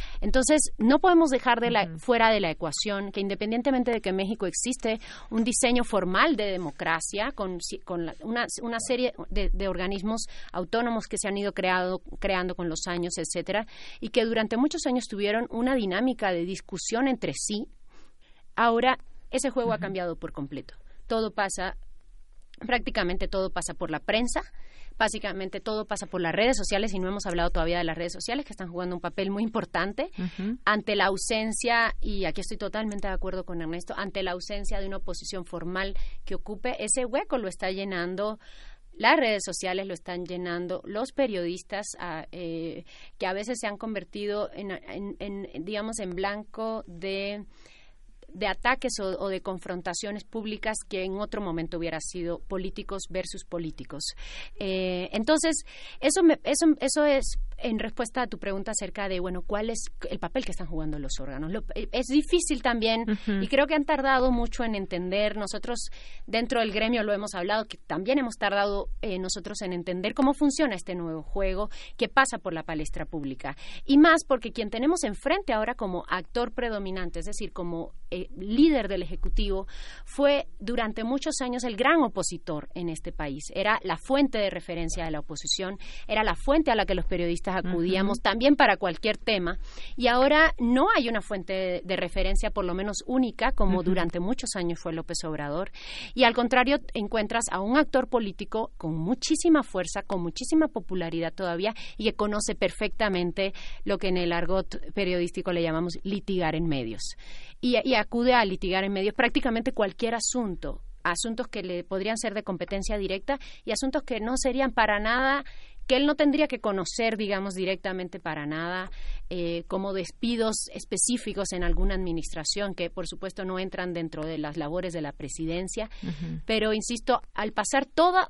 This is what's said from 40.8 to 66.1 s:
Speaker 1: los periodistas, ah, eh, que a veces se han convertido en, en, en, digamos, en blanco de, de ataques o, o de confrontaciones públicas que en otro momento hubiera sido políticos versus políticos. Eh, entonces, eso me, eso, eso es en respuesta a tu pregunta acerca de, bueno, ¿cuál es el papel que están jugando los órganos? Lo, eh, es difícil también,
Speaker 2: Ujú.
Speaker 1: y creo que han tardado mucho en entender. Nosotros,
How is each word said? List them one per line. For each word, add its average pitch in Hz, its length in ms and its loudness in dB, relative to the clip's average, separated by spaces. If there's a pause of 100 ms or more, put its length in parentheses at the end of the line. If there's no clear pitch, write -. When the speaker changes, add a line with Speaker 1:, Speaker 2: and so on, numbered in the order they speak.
Speaker 1:
los 214 280 -4
periodistas, 196 720 -2 (140)
ah, 160 320 -6
eh, 165 520 -6 (320)
que 196 100 -4
a 185 60 0
veces 220 280 -4
se 220 80 -4
han 202 80 -6
convertido 208 760 -4
en, 196 200 -8
en, - 480 -8
en, 196 440 -8
digamos, 214 360 -4
en 185 100 -6
blanco 214 800 -6
de, 196 560 -6 (800)
de 196 220 -4
ataques 247 520 0
o, 196 40 -2 (160)
o 196 80 -2
de 185 120 -2
confrontaciones 185 840 -6
públicas 214 540 -4 (100)
que 185 160 -4
en 190 160 -4
otro 208 200 -6
momento 165 380 -4
hubiera 160 220 -4
sido 170 400 -6
políticos 196 680 -6
versus 185 360 -6
políticos. - 580 -8 (560)
Eh, 185 540 -2
entonces, 311 500 2 (380)
eso 311 240 4
me, 320 180 8
eso, 294 240 4 (140)
eso 294 240 4
es 277 340 4 (220)
en 220 200 -2
respuesta 226 420 -2
a 240 60 -2
tu 202 100 -8
pregunta 196 320 -4
acerca 202 380 -4
de, 190 100 0
bueno, 180 240 -2
¿cuál 208 260 0
es 226 180 -4 (220)
el - 120 -4
papel 214 240 -2
que 180 80 -2
están 170 160 -2
jugando 156 320 -2
los 135 180 -2
órganos? 139 320 -4
Lo, 214 140 -4 (100)
eh, 214 160 -4
es 247 160 0
difícil 302 560 2
también, 226 400 2
Speaker 2:
Ujú. 208 400 0
Speaker 1:
y 190 60 -2
creo 277 180 4
que 302 80 0
han 294 100 2
tardado 269 460 4
mucho 240 320 2
en 220 140 0
entender. 190 600 0
Nosotros, 214 520 -4 (360)